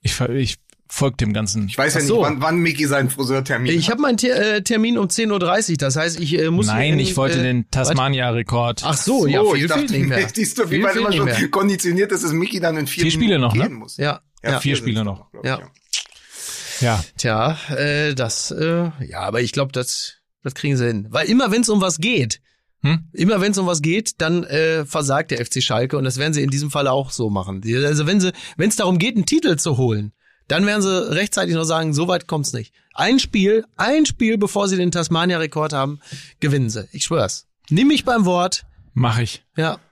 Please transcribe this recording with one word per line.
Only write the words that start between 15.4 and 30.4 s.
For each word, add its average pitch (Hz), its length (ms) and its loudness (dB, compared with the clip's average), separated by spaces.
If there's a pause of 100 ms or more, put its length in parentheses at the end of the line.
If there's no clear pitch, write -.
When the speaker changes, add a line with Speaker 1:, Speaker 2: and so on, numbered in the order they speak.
Speaker 2:
ich, 127 40 -2
Speaker 3:
Ja. 131 100 -2
Speaker 2:
ja. - 80 -18 (1120)
Speaker 1:
Ja. 113 220 2 (120)
Speaker 3:
Tja, 120 420 0 (180)
äh, 147 400 0
das, 123 340 -4
äh, 170 400 -2 (180)
ja, - 120 -12
aber 104 220 -2
ich 123 100 -2
glaub, 139 200 -2
das, - 440 -6 (280)
das 139 120 -8
kriegen 143 220 0
sie 123 100 2
hin. 107 240 -2
Weil 143 160 0
immer, 240 240 4
wenn's 233 180 2
um 208 100 4
was 185 200 0
geht, 151 420 0 (420)
Speaker 1:
Hm? 160 200 2 (100)
Speaker 3:
immer 196 280 2
wenn's 202 180 0
um 190 80 0
was 165 160 -2
geht, 185 380 -2
dann, 170 220 0
äh, 160 420 0
versagt 143 440 -2
der 123 100 -2
F 120 120 -4
C 131 100 -2
Schalke 123 380 0
und 135 40 -2
das 127 140 -4
werden 151 160 -2
sie 147 80 0
in 139 80 0
diesem 143 220 -2
Fall 143 160 0
auch 135 240 0
so 113 180 -2
machen. 95 320 -4
Die, 113 160 -2
also 147 300 0
wenn 196 120 4
sie, 185 120 2 (260)
wenn's 208 180 2
darum 185 220 2
geht, 226 180 0
einen 208 120 0
Titel 294 300 2
zu 143 200 0
holen, 107 360 0 (340)